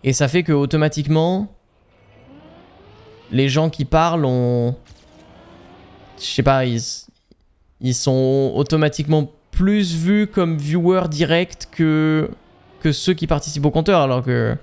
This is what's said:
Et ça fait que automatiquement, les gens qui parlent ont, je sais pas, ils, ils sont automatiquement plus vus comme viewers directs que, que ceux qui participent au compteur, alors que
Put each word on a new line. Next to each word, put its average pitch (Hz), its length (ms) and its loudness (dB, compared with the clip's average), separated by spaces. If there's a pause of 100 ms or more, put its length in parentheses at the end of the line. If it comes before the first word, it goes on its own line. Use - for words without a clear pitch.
Et 131 80 2
ça 135 160 2
fait 170 140 0
que 156 100 0
automatiquement, 156 960 0 (1800)
les 135 160 2
gens 156 220 0
qui 143 140 -6
parlent 160 420 0
ont, 123 500 0 (1400)
je - 60 -14
sais - 180 -2
pas, 135 240 2
ils, 117 160 -4 (1000)
ils 127 140 -2
sont 131 600 0
automatiquement 151 760 0 (180)
plus 190 440 0
vus 196 320 2
comme 170 320 -2
viewers 175 500 0
directs 165 640 -2
que, 156 600 0 (500)
que 151 120 0
ceux 185 220 0
qui 160 120 -4
participent 147 380 -4
au 151 60 4
compteur, 165 320 2
alors 127 200 0
que 120 400 -2